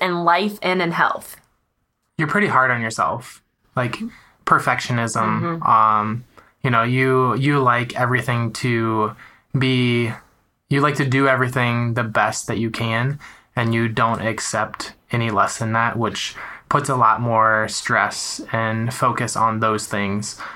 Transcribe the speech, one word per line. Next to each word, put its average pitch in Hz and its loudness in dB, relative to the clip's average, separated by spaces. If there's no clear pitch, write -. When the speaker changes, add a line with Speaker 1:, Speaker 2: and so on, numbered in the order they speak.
Speaker 1:
in 175 0
life 190 2
and 185 0
in 170 -2
health?" - -2
Speaker 2:
You're 156 0
pretty 202 0
hard 131 4
on 120 -2
yourself. 110 -4
Like, 123 -2
perfectionism. 117 0
Speaker 3:
Mm-hmm. 165 -4
Speaker 2:
Um, 110 2
you 135 0
know, 113 4
you, 127 2
you 139 2
like 120 0
everything 120 0
to 113 0
be, 123 2
you 139 2
like 147 2
to 147 2
do 135 4
everything 123 0
the 120 0
best 110 -2
that 117 -2
you 113 -2
can, 117 -2
and 117 2
you 117 2
don't 113 0
accept 110 -4
any 117 0
less 98 0
than 110 -2
that, 113 0
which - -4
puts 143 0
a 135 2
lot 113 4
more 110 4
stress - -2
and 113 -2
focus 123 -2
on 110 2
those 110 0
things. 101 -4